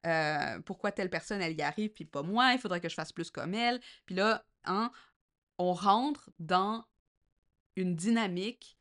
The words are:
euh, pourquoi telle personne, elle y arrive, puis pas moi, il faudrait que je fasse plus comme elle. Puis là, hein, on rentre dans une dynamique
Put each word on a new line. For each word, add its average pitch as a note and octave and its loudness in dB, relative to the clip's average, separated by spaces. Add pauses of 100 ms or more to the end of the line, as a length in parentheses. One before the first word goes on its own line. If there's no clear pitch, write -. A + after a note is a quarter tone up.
euh, D#3 0
pourquoi G3 -4
telle F#3+ -4
personne, F#3+ -4
elle D#3+ -2
y D3+ -2
arrive, G#3+ -2
puis D#3 -14
pas C#3+ -6
moi, A#3 4
il B3+ 2
faudrait F3+ -2
que E3+ -4
je E3 -4
fasse - -6
plus E3 -8
comme F3 -6
elle. A#3+ 0 (240)
Puis - -10
là, G#3 2 (200)
hein, G#3+ 0 (680)
on F3+ 2
rentre G#3 2
dans F#3+ 0 (880)
une F3+ 0
dynamique G3+ -2